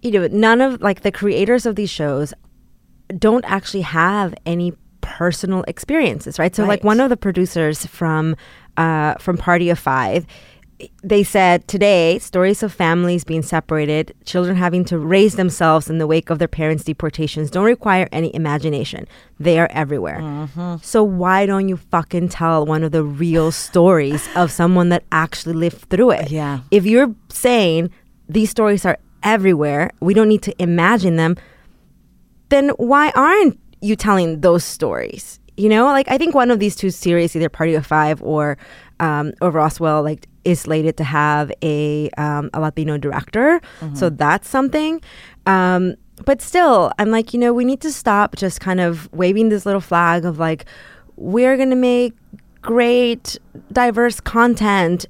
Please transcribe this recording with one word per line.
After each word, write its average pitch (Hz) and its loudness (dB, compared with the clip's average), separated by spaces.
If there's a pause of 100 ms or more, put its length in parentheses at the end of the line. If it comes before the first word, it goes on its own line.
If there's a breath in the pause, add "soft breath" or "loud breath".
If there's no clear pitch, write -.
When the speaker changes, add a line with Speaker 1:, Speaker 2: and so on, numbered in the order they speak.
Speaker 1:
you 240 -4
know, 185 2
none 220 4
of, 262 0
like, 196 -2
the 202 0
creators 202 0
of 220 -2
these 208 -4
shows 147 -4 (840)
don't 220 2
actually 196 -4
have 175 0 (120)
any 175 -4 (260)
personal 180 -4
experiences, 185 -4
right? 170 0
So, 214 0
like, 202 0
Speaker 2:
Right. 202 -6
Speaker 1:
one 214 4
of 262 2
the 233 0
producers 175 -2
from, 156 -2 (400 loud breath)
uh, 156 0
from 180 -2
Party 175 0
of 170 2
Five 131 -2 (760 loud breath)
they 202 2
said, 180 2
"Today, 185 2
stories 190 0
of 196 -6
families 175 0
being 160 -4
separated, 156 -2 (120)
children 180 -2
having 180 0
to 175 -4
raise 190 2
themselves 160 0
in 160 -2
the 160 -2
wake 160 0
of 160 -2
their 165 0
parents' 156 -2
deportations 156 -6
don't 190 0
require 208 2
any 165 -4
imagination. 147 -4 (320 soft breath)
They 165 2
are 170 2
everywhere." 135 -4
Speaker 2:
Mm-hmm. 156 -8
Speaker 1:
So 220 0
why 190 2
don't 196 0
you 180 -4
fucking 175 -4
tell 165 0
one 156 -2
of 160 -2
the 160 0
real 160 0
stories 156 2
of 175 2
someone 180 2
that 175 0
actually 160 -4
lived 165 -4
through 220 4
it? 143 -2
Speaker 2:
Yeah. 143 -4 (120)
Speaker 1:
If 196 4
you're 233 4 (160)
saying 180 2 (380 soft breath)
these 214 0
stories 208 0
are 175 0 (240)
everywhere, 175 2 (120)
we 185 2
don't 214 4
need 214 4
to 202 -6
imagine 175 2
them, 165 2 (1120 soft breath)
then 277 4
why 277 2
aren't 330 4 (240)
you 208 0
telling 175 0
those 175 4
stories? - -8 (160)
You 208 2
know, 220 4
like, 277 2
I 269 0
think 339 0
one 247 4
of 233 2
these 202 -2
two 190 -2
series, 170 0
either 160 -2
Party 160 -2
of 151 -2
Five 156 0
or, 147 -2 (420 loud breath)
um, 151 -4
or 180 0
Roswell, 156 0
like, 151 -6 (180)
is 180 0
slated 156 -2
to 156 -4
have 147 0 (100)
a, 151 -2
um, 147 -4
a 156 -6
Latino 156 -4
director. 208 -2 (180 loud breath)
Speaker 2:
Mm-hmm. 151 -10
Speaker 1:
So 175 0
that's 151 0
something. 302 -2 (460 loud breath)
Um, 185 2 (300)
but 277 0
still, 254 2
I'm 214 0
like, 226 -2
you 240 -2
know, 240 2
we 247 0
need 269 -2
to 311 -6
stop 208 0
just - -6
kind 180 -2
of 170 -2
waving 196 2
this 208 -2
little 196 0
flag 170 0
of, 160 -4
like, 160 -4 (500 loud breath)
"We're 247 2
gonna 262 2
make 247 2 (480)
great, 240 0 (340)
diverse 240 2
content 202 0